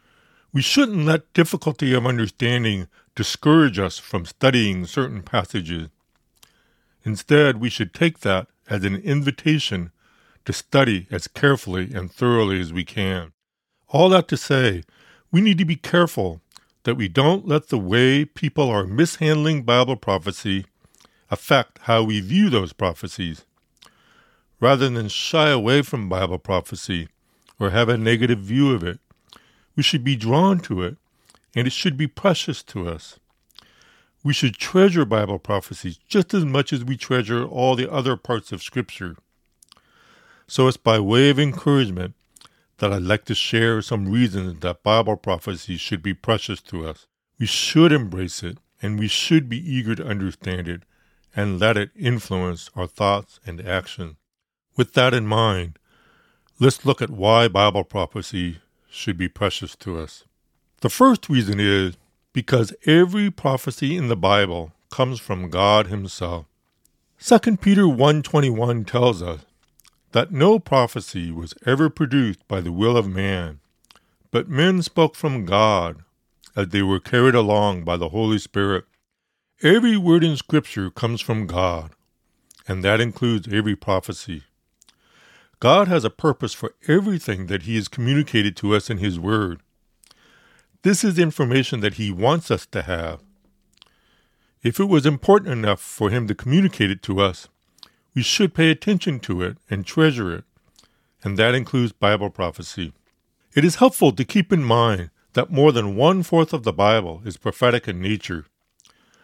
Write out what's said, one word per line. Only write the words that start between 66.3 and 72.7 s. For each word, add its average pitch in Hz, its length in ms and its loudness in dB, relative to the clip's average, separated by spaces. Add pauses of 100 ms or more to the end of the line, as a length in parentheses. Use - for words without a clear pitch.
Second 226 420 4
Peter 196 280 4
one 143 340 4
twenty-one 120 640 0
tells 120 380 2
us 82 180 -8 (720)
that 120 180 2
no 185 300 4
prophecy 101 720 -2
was 82 220 -12 (120)
ever 139 240 2
produced 127 560 -2
by 95 140 -4
the 85 100 -6